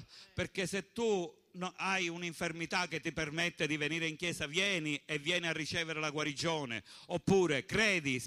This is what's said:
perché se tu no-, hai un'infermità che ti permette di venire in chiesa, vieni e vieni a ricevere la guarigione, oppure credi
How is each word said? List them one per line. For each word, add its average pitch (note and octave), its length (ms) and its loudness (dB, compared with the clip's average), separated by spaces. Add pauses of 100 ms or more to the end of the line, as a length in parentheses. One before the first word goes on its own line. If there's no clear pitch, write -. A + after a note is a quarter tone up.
(340)
perché F3+ 340 -2
se F#3+ 240 -4
tu G#3 420 0 (200)
no-, F3+ 240 -6
hai F#3 320 2
un'infermità E3+ 800 -2
che D#3 120 -4
ti D#3+ 140 -4
permette D#3+ 540 0
di D#3 100 0
venire D#3 300 0
in D#3 100 -6
chiesa, E3 300 -4
vieni D#3 580 0
e D3+ 140 -2
vieni E3+ 280 0
a D#3+ 60 2
ricevere D#3+ 460 -2
la D#3 100 0
guarigione, D3 760 -2 (240)
oppure F3 580 4
credi F#3 600 2